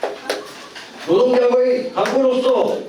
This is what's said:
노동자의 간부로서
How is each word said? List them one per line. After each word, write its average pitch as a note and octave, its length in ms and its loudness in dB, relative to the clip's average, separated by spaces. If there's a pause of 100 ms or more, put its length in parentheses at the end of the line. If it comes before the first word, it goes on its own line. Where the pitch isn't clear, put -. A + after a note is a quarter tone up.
(1080)
노동자의 B3 840 2
간부로서 B3 880 2 (100)